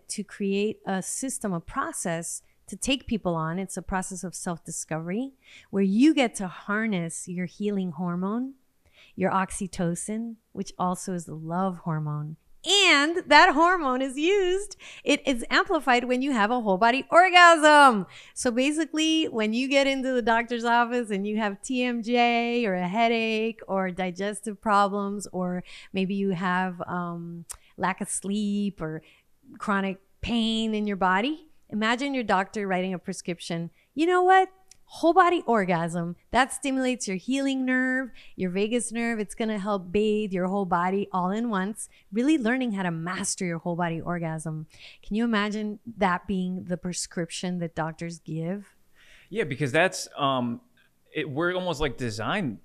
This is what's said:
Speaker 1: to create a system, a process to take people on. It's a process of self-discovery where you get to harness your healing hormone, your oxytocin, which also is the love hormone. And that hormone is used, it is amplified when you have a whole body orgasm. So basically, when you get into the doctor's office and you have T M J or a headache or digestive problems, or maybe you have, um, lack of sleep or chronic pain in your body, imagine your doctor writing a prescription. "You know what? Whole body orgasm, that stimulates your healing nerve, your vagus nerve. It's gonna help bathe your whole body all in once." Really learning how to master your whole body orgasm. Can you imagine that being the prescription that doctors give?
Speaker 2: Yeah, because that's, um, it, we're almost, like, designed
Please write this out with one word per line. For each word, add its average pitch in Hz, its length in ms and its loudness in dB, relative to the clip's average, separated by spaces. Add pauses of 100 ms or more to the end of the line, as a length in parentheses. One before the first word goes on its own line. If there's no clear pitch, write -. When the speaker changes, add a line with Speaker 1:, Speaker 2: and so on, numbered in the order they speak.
Speaker 1:
to - 160 -8
create 202 600 -2
a 190 160 -2
system, - 520 -6
a 165 80 -4
process 180 800 -6 (260)
to - 80 -12
take 262 320 -4
people 185 280 -2
on. 160 220 -2
It's 196 200 -8
a 185 40 -8
process 185 440 -6
of 170 100 -10
self-discovery 175 960 -6 (380)
where 196 140 0
you 226 300 6
get 262 220 2
to 196 140 -8
harness 202 800 -4
your 180 160 -4
healing 196 460 -4
hormone, 185 640 -4 (600)
your 180 160 0
oxytocin, 190 1040 -4 (160)
which - 260 -10
also 180 360 -4
is 175 100 -6
the 151 120 -12
love 170 420 -4
hormone. 151 580 -4 (320)
And 339 500 4 (100)
that 311 260 8
hormone 302 480 4
is 269 160 -4
used, 370 580 0 (280)
it 285 240 2
is 240 240 0
amplified 277 540 2
when 247 180 0
you 285 80 0
have 208 180 2
a 247 120 0
whole 190 180 2
body 240 320 4
orgasm. 311 960 10 (260)
So - 160 -2
basically, 311 760 0
when 214 280 -2
you 254 140 -2
get 277 180 4
into 269 280 0
the 247 100 0
doctor's 233 420 0
office 233 460 2
and 196 160 -2
you 214 100 -2
have 202 240 -2
T 254 220 -2
M 240 180 -2
J 240 640 2
or 196 80 0
a 180 140 -2
headache 226 800 0
or 190 240 -2
digestive 190 680 -6
problems, 202 680 0
or 180 360 -4 (300)
maybe 190 220 0
you 196 160 0
have, 180 560 -2
um, 170 580 -8 (320)
lack 185 240 -2
of 196 80 -8
sleep 202 720 -2
or 156 220 -6 (560)
chronic 196 400 -2 (220)
pain 226 520 0
in 208 140 -2
your 202 100 -2
body, 196 520 0 (200)
imagine 240 460 -2
your 254 80 -2
doctor 196 440 0
writing 185 280 -2
a - 20 -6
prescription. 170 720 -8 (240)
"You 320 140 2
know 359 160 4
what? 381 260 6 (380)
Whole - 260 2
body 349 340 4
orgasm, 175 680 0 (140)
that 262 240 2
stimulates 262 540 -2
your 190 100 -4
healing 262 480 -2
nerve, 254 460 0 (240)
your 185 160 -2
vagus 214 400 0
nerve. 233 280 -2
It's 202 140 -6
gonna 220 240 -2
help 190 340 -4
bathe 208 400 0
your 185 140 -2
whole 196 200 0
body 185 460 0
all 180 200 0
in 226 180 -2
once." 202 400 -4 (240)
Really 269 240 2
learning 247 360 0
how 196 100 -4
to 180 80 0
master 180 540 -6
your 170 120 -4
whole 175 180 -4
body 165 240 -2
orgasm. 160 680 -6 (340)
Can - 140 -6
you 226 80 0
imagine 214 560 -2 (180)
that 185 300 0
being 185 380 -4
the 180 120 -4
prescription 180 840 -6
that 170 140 -6
doctors 160 460 -8
give? 165 560 -8 (540)
Speaker 2:
Yeah, 208 160 -4
because 135 260 -4
that's, 175 440 2
um, 127 460 0 (500)
it, 156 160 -6
we're 170 280 -2
almost, 180 260 -2
like, 151 160 -2
designed 120 680 -4